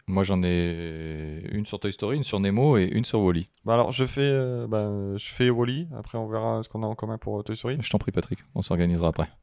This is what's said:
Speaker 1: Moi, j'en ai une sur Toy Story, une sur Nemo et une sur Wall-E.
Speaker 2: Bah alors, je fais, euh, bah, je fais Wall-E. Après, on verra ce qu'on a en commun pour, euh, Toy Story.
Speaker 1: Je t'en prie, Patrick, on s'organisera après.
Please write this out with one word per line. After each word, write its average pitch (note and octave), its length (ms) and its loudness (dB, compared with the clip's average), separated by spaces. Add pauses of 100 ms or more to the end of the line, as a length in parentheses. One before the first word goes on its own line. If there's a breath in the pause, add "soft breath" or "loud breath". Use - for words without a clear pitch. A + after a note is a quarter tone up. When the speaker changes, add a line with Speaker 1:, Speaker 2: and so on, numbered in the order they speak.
Speaker 1:
Moi, F#2+ 160 2
j'en F#2 220 2
ai D#2+ 1000 -2 (100)
une G#2 140 -4
sur G2+ 140 -8
Toy G2+ 120 -4
Story, A2 260 -4
une C#3+ 60 -2
sur G#2 160 -2
Nemo A2+ 380 4
et F#2+ 60 6 (100)
une A#2 120 2
sur A2 160 2
Wall-E. F2 240 4 (200)
Speaker 2:
Bah A2+ 80 2
alors, A#2 180 4
je B2+ 140 0
fais, C#3 160 -2
euh, B2+ 460 0
bah, G#2+ 200 0 (300)
je - 80 -10
fais B2 240 2
Wall-E. B2 380 0 (100)
Après, A2+ 220 -8
on A2 80 -4
verra A2+ 340 -2
ce A2+ 80 -10
qu'on A2 140 -6
a - 20 -2
en A2 80 -2
commun A2 240 -6
pour, G#2 220 -4
euh, - 20 -6
Toy A2 160 -6
Story. C3 220 -4
Speaker 1:
Je A2+ 100 -4
t'en - 80 2
prie, - 140 -2
Patrick, - 260 -2 (160)
on - 80 -2
s'organisera F2 460 2
après. D#2+ 200 0 (160)